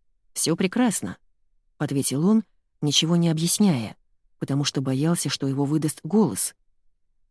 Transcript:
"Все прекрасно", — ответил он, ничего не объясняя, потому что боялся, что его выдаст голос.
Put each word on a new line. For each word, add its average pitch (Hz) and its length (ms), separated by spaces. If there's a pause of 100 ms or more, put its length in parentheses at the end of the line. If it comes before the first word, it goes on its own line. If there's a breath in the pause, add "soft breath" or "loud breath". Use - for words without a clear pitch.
(340)
"Все 160 220
прекрасно", — 185 600 (600)
ответил 139 480
он, 220 180 (380)
ничего 156 360
не 170 120
объясняя, 160 680 (400)
потому 139 260
что 139 180
боялся, 143 460
что 139 200
его 135 180
выдаст 147 380
голос. 185 520 (760)